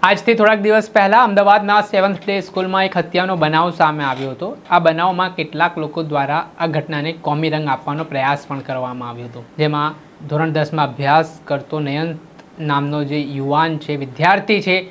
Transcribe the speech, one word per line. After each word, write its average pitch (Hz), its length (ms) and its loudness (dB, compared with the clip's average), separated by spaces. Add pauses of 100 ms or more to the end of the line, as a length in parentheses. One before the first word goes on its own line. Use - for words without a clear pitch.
આજથી 202 280 4
થોડાક 214 260 4
દિવસ 214 340 2
પહેલા 208 300 6
અમદાવાદના 202 580 4
સેવન્થ 196 360 0 (100)
ડે 196 140 -2
સ્કૂલમાં 190 440 -2
એક 185 120 -2
હત્યાનો 180 380 0
બનાવ 160 360 2
સામે 151 320 0
આવ્યો 135 280 -4
હતો. 196 260 -10 (140)
આ 175 80 6
બનાવમાં 175 560 0
કેટલાક 165 420 -2
લોકો 156 260 -6
દ્વારા 147 420 -2 (140)
આ 170 80 -2
ઘટનાને 156 440 -4
કોમી 156 380 -2
રંગ 156 180 -4
આપવાનો 143 360 -4
પ્રયાસ 139 440 -2
પણ 139 120 -8
કરવામાં 127 500 -8
આવ્યો 120 160 -12
હતો, 120 180 -16 (140)
જેમાં 151 380 -2 (320)
ધોરણ 156 240 -2
દસમાં 151 340 -2
અભ્યાસ 139 600 0
કરતો 147 340 -6
નયન 151 360 -4 (440)
નામનો 147 440 -2
જે 143 160 -4
યુવાન 143 580 -2
છે, 147 180 -6
વિદ્યાર્થી 175 680 0
છે 185 300 0